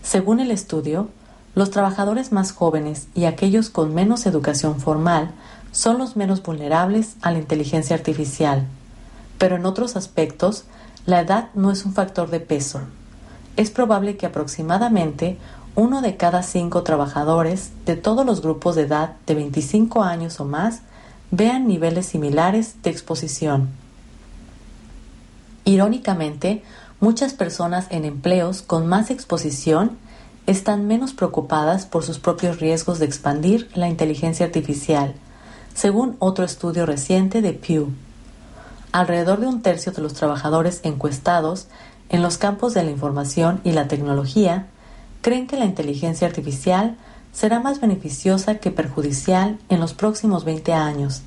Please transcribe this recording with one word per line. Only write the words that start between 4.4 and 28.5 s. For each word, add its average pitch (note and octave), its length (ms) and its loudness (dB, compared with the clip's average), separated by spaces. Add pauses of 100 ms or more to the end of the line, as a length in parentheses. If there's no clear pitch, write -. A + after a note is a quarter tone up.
formal D#3+ 520 0 (400)
son A#3 260 2
los B3+ 180 -4
menos G3 260 0
vulnerables F3 800 0
a F3 100 0
la E3 80 0
inteligencia D#3 560 0
artificial, D3 720 0 (720)
pero F#3 200 4
en F3 100 -2
otros A3+ 300 -2
aspectos, F3+ 680 -2 (400)
la F3 160 4
edad F#3+ 340 0
no G3 160 4
es G3 140 -2
un G3 80 -2
factor F3+ 380 -2
de E3 100 -2
peso. C#3 400 -4 (760)
Es G#3+ 140 2
probable G#3 460 2
que F3+ 100 -4
aproximadamente E3+ 1080 0 (380)
uno B3+ 260 2
de G3 160 -2
cada F3 260 2
cinco F3 400 -2
trabajadores D#3+ 880 0 (160)
de E3+ 100 0
todos A3+ 280 2
los G#3 160 2
grupos D#3+ 360 0
de D#3+ 60 2
edad D3+ 300 0 (140)
de D#3+ 80 2
veinticinco D#3 680 2
años E3 380 -4
o D3 40 -4
más E3 360 -2 (500)
vean A#3 380 2
niveles E3 380 0
similares E3 760 0
de - 80 0
exposición. D3 760 -2 (2000)
Irónicamente, F#3+ 1000 2 (340)
muchas A#3 360 2
personas F3 560 -2
en D#3+ 140 -4
empleos F3 580 0